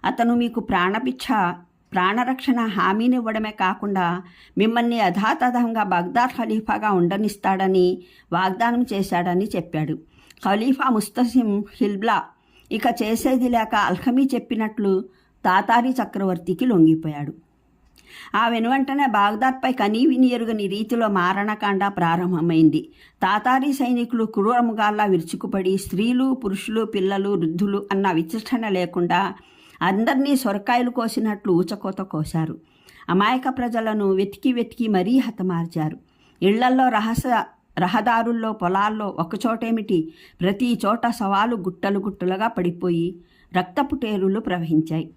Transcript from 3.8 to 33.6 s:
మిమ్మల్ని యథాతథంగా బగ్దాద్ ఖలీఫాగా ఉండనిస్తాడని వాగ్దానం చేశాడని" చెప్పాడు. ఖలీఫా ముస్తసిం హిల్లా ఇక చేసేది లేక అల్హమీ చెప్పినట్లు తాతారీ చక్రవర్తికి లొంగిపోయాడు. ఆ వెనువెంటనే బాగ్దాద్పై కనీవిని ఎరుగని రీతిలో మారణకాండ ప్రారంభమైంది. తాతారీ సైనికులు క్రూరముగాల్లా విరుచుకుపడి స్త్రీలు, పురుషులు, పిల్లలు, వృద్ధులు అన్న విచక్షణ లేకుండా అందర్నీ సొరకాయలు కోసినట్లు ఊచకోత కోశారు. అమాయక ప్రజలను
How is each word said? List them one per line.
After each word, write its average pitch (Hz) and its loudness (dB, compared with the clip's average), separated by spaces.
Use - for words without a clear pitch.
మిమ్మల్ని 233 2
యథాతథంగా 226 0
బగ్దాద్ 185 0
ఖలీఫాగా 214 -2
ఉండనిస్తాడని 190 2
వాగ్దానం 233 0
చేశాడని" 185 0
చెప్పాడు. 156 -4
ఖలీఫా 262 2
ముస్తసిం 220 0
హిల్లా 202 0
ఇక 220 -4
చేసేది 240 0
లేక 226 0
అల్హమీ 240 2
చెప్పినట్లు 214 0
తాతారీ 226 4
చక్రవర్తికి 196 -2
లొంగిపోయాడు. 160 2
ఆ 226 2
వెనువెంటనే 262 0
బాగ్దాద్పై 220 2
కనీవిని 247 2
ఎరుగని 220 -2
రీతిలో 220 -2
మారణకాండ 202 0
ప్రారంభమైంది. 170 2
తాతారీ 262 2
సైనికులు 240 -2
క్రూరముగాల్లా 214 2
విరుచుకుపడి 190 0
స్త్రీలు, 247 0
పురుషులు, 220 -4
పిల్లలు, 196 0
వృద్ధులు 196 0
అన్న 196 2
విచక్షణ 214 -2
లేకుండా 180 0
అందర్నీ 233 2
సొరకాయలు 240 0
కోసినట్లు 220 -2
ఊచకోత 190 0
కోశారు. 160 -4
అమాయక 254 0
ప్రజలను 220 -2